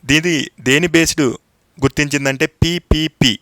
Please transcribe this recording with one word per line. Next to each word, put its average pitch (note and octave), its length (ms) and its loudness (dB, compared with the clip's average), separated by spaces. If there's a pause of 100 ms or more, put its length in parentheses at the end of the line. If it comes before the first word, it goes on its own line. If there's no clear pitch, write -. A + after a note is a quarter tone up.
దీని, D#3+ 300 0 (360)
దేని D#3 260 2
బేస్డ్ D#3+ 280 2 (540)
గుర్తించిందంటే C#3 680 -2 (160)
పీపీపీ D#3+ 760 -2